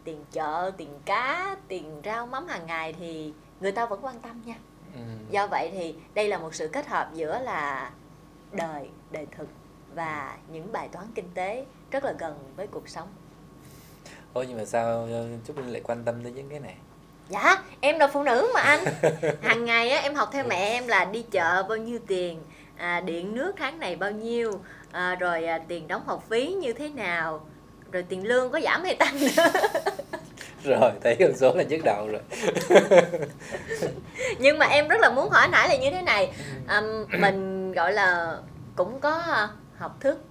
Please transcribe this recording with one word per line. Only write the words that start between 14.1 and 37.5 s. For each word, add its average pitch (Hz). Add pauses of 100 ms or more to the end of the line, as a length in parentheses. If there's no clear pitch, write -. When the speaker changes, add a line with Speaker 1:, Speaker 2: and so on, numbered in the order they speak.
Speaker 2:
Ôi, 127
nhưng 120
mà 107
sao, 117
ờ, 117 (200)
Trúc 151
Linh 123
lại 113
quan 117
tâm 120
tới 120
những 139
cái 147
này? 92 (540)
Speaker 1:
Dạ, 302 (180)
em 302
là 285
phụ 285
nữ 285
mà 359
anh. 285 (300)
Speaker 2:
<laughs> 151
Speaker 1:
Hàng 226
ngày 233
á, 285
em 285
học 302
theo 277
Speaker 2:
Ừ. 247
Speaker 1:
mẹ 196
em 233
là 190
đi 214 (100)
chợ 180
bao 220
nhiêu 226
tiền, 180 (360)
à, 175
điện 180
nước 311
tháng 311
này 190
bao 185
nhiêu, 226 (400)
à, 180
rồi, 175
à, 165
tiền 165
đóng 190
học 160
phí 262
như 311
thế 294
nào, 170 (460)
rồi 180
tiền 190
lương 247
có 311
giảm 247
hay 359
tăng 277
nữa. 302 (220)
<laughs> 392 (720)
Speaker 2:
Rồi, 127 (100)
thấy 117
con 151
số 127
là 175
nhức 143
đầu 107
rồi. 107 (480)
<laughs> 202 (1400)
Speaker 1:
Nhưng 294
mà 285
em 294
rất 359
là -
muốn 285
hỏi 349
anh 285
Hải 294
là 320
như 262
thế 359
này. 277 (340)
Speaker 2:
Ừ. 196
Speaker 1:
Ừm, 214
mình 190